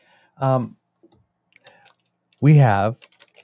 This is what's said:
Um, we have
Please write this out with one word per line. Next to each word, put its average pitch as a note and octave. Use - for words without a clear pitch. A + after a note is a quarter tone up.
Um, C3
we D3
have A2